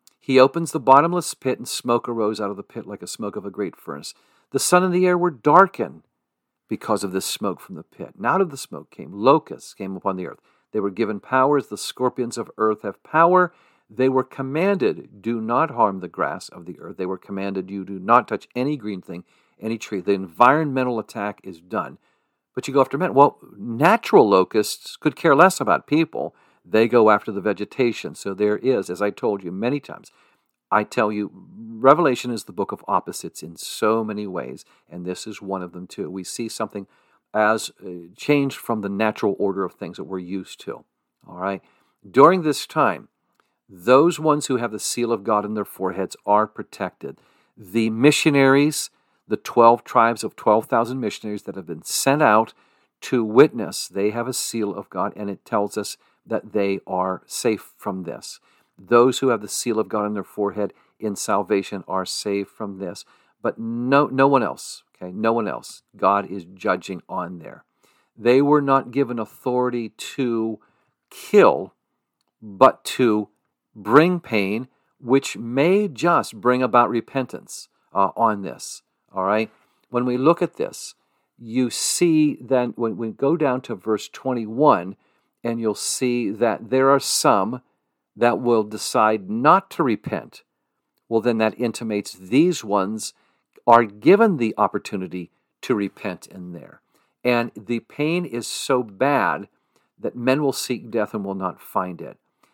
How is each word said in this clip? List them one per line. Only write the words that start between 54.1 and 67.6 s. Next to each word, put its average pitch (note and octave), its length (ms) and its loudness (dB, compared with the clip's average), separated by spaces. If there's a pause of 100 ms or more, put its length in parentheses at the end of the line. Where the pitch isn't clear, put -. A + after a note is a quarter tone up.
have A#2 160 -6
a B2+ 60 -6
seal G#2 420 -4
of G2 160 -12
God, G2 240 -4
and G2+ 160 -8
it F#2+ 140 -12
tells G#2 340 -2
us - 180 -8 (300)
that A2 260 -6
they G2 320 0
are F#2 420 -4
safe - 500 -4
from F#2+ 260 -8
this. - 380 -14 (360)
Those A#2+ 440 4
who C3+ 80 0
have A2+ 120 0
the G#2 80 -12
seal A2 300 -4
of G2+ 100 -2
God G#2 160 -2
on G#2 100 -4
their G2 100 -6
forehead G2+ 480 -4 (260)
in G#2+ 160 -6
salvation G2 720 -2
are F#2+ 180 -4
safe G2+ 440 -6
from G2+ 300 -12
this, F#2+ 260 -10 (360)
but A2 160 -4
no, A#2+ 500 0
no C3+ 200 2
one C#3 160 4
else, - 400 -8 (140)
okay? F#2 160 -14
No A2 200 0
one A#2 140 -2
else. - 360 -10 (140)
God G2+ 340 2
is F#2 140 -10
judging F#2 640 -6
on F2+ 300 -8
there. - 260 -18 (520)